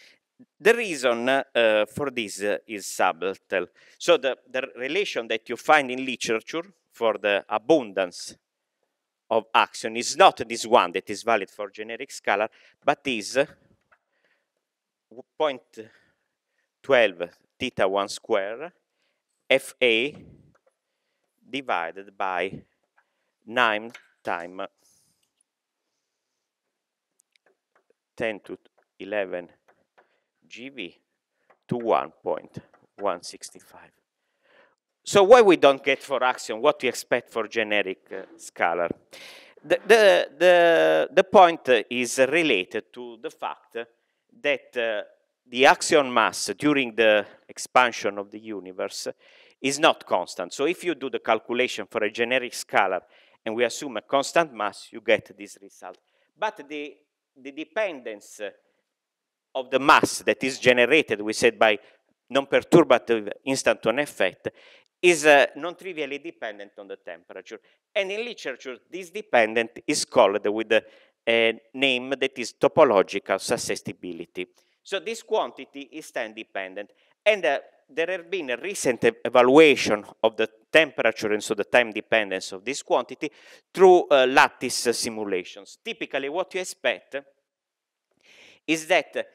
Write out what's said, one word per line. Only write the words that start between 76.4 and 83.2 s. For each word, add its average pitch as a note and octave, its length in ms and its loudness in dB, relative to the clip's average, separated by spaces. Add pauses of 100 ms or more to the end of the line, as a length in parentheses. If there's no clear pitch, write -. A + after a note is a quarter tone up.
And, G#3 200 0
uh, C#3+ 140 -2 (340)
there E3 200 -6
have E3+ 180 -12
been E3+ 200 -6
a A#2+ 60 -4
recent C#3+ 480 -4
ev-, A#2 200 2
evaluation B2 800 6 (180)
of A2 140 0
the A2 120 -2 (240)
temperature B2 600 0
and G#2 100 -2
so - 120 -6
the G2+ 100 -4
time A#2+ 280 2
dependence G#2 600 -4
of F#2+ 120 -16
this C3+ 180 -8
quantity C#3+ 480 -4 (440)